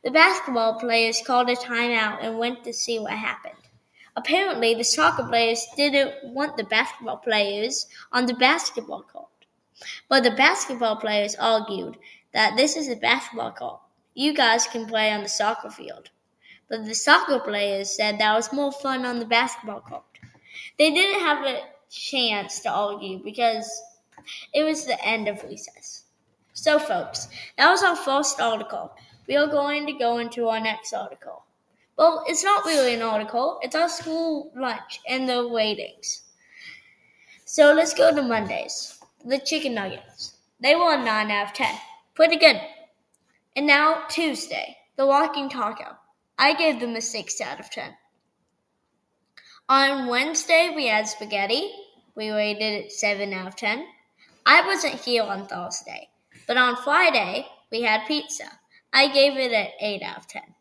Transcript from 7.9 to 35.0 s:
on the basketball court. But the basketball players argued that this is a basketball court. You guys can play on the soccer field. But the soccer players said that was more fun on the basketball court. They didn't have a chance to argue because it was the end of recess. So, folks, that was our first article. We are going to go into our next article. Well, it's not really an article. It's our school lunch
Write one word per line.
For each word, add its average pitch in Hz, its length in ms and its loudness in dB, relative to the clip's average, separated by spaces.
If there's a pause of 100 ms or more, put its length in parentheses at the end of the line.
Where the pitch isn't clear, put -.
on 247 160 0
the 247 60 0
basketball 254 680 0
court. - 240 -20 (800)
But 262 160 4
the 240 80 4
basketball 240 680 2
players 208 380 0
argued 214 640 -2 (360)
that 208 220 2
this 285 200 4
is 302 120 -6
a 240 80 -4
basketball 226 560 -2
court. - 280 -12 (340)
You 294 200 0
guys 240 340 4
can 226 200 -8
play 214 240 0
on 202 120 -4
the 202 60 -8
soccer 220 400 -2
field. - 400 -18 (600)
But 220 160 -6
the 220 100 -8
soccer 285 440 4
players 202 560 -2
said 214 220 0
that 214 180 4
was 226 180 0
more 277 180 -2
fun 262 340 -4
on 240 140 -4
the 226 60 -6
basketball 226 560 0
court. - 220 -16 (760)
They 302 120 6
didn't 392 300 2
have 294 240 0
a 262 160 -4 (280)
chance 220 720 -4
to - 80 -4
argue 196 540 -4
because 220 460 -2 (840)
it 302 100 2
was 302 220 -2
the - 180 -4
end 214 240 -2
of 202 160 -6
recess. - 600 -18 (500)
So, 302 260 2
folks, - 480 -4 (300)
that 285 120 6
was 370 140 4
our 349 120 2
first 285 440 -2
article. - 560 -4 (320)
We 262 80 -2
are 294 120 4
going 294 400 0
to 294 60 -6
go 240 260 0
into 233 280 -4
our 220 120 0
next 220 340 -4
article. - 500 -12 (540)
Well, 320 300 4
it's 339 160 -2
not 403 220 2
really 269 300 4
an 226 60 -4
article. 226 600 -2
It's 254 140 -8
our 330 140 2
school 320 640 -4
lunch 247 520 -8